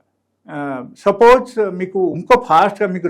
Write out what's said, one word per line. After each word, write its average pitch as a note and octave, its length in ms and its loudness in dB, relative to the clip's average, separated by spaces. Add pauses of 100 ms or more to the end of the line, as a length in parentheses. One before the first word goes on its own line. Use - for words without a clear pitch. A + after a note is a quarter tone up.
(560)
uh, C#3 260 -10 (220)
suppose A#3+ 480 4 (300)
మీకు F#3 180 -6 (200)
ఇంకో A#3+ 180 2 (140)
ఫాస్ట్‌గా G3 440 0
మీకు E3+ 140 -6